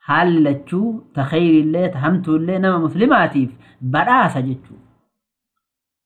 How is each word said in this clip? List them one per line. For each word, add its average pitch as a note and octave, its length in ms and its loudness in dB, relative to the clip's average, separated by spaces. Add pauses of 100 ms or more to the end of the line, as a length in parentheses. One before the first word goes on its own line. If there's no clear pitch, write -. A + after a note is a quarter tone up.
Haalli E3 380 2
lachuu F#3 720 -4
ta C#3 100 -2
khayriillee, D#3+ 640 2
ta C3 100 -8
hamtuullee E3 600 -2
nama F#3+ 200 0
muslimaatiif E3 720 0 (400)
badhaasa D3 520 0
jechuu. C3 360 -10 (1300)